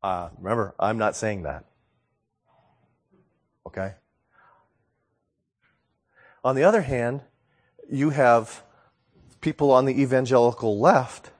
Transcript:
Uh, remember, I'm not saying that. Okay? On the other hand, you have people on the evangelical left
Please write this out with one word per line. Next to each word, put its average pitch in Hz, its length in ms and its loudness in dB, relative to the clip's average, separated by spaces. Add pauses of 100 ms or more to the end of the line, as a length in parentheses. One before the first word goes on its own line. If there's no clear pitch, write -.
Uh, 90 360 -6
remember, 104 400 -4
I'm 110 200 -2
not 107 180 -2
saying 104 260 -6
that. 71 220 -10 (2000)
Okay? 95 300 -12 (2500)
On 131 100 0
the 131 80 0
other 202 200 4
hand, 131 400 -4 (680)
you 139 200 -2
have 120 520 2 (760)
people 147 320 0
on 127 120 6
the 131 160 0
evangelical 120 760 2
left 131 600 0